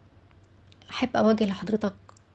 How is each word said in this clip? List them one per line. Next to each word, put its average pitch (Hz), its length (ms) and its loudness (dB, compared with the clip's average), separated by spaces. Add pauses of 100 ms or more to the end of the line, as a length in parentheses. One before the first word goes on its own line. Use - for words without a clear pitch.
(880)
أحب - 260 -4
أوجه 220 300 4
لحضرتك 196 480 -4 (420)